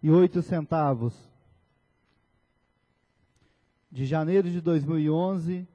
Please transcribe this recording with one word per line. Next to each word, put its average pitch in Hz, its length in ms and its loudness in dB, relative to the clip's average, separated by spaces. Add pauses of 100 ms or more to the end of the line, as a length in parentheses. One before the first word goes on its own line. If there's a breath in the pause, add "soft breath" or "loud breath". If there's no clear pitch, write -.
e 151 80 0
oito 175 320 4
centavos. 147 720 -2 (2750)
De 135 140 -8
janeiro 160 440 0
de 175 100 -4
dois 160 240 0
mil 160 140 -2
e 151 100 0
onze 180 680 -2